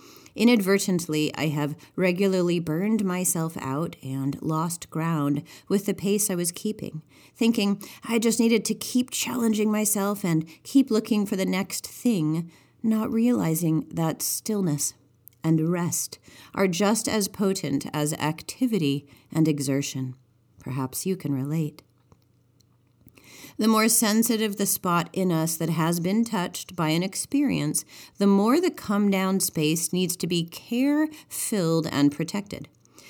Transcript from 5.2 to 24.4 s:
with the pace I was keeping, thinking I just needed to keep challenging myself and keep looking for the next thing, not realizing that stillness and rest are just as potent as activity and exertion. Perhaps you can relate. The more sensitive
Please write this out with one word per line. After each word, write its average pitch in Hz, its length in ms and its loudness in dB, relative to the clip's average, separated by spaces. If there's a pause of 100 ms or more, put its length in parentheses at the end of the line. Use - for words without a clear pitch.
with 202 180 0
the 202 60 0
pace 202 380 -2
I 185 60 -2
was 175 160 -2
keeping, - 500 -8 (320)
thinking 208 480 2 (260)
I 226 120 0
just 226 180 2
needed 226 280 4
to 214 80 -2
keep 247 360 -2
challenging 220 600 0
myself 208 520 0
and 160 220 2 (160)
keep - 260 4
looking 214 380 2
for 208 80 -4
the 190 100 -2
next 185 400 -2
thing, 170 680 0 (300)
not 220 300 0
realizing 175 800 2
that 160 320 -2
stillness 185 720 -2 (480)
and 160 300 2
rest 170 480 -4 (340)
are 196 140 2
just 202 400 0
as 208 180 0
potent 190 680 -2
as 151 220 -2
activity 156 920 -2 (240)
and 156 160 4
exertion. 139 680 -2 (460)
Perhaps 131 460 -8
you 190 100 0
can - 180 -4
relate. 147 480 -4 (1800)
The 214 100 2
more 220 220 4
sensitive 220 680 2